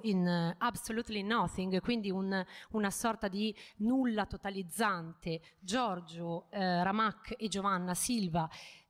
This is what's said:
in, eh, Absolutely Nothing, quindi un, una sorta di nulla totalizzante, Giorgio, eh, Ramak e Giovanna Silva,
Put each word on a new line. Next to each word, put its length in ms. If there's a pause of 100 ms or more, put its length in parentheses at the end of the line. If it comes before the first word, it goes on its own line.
in, 220
eh, 340
Absolutely 640
Nothing, 580
quindi 300
un, 300 (300)
una 200
sorta 360
di 260 (240)
nulla 500
totalizzante, 1120 (180)
Giorgio, 920
eh, 320
Ramak 540
e 100
Giovanna 480
Silva, 520 (420)